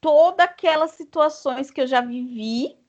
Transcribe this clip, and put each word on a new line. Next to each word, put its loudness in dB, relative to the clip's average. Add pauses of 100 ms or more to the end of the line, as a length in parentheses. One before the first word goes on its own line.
todas 4
aquelas -2
situações -4
que -6
eu -2
já 0
vivi -8 (140)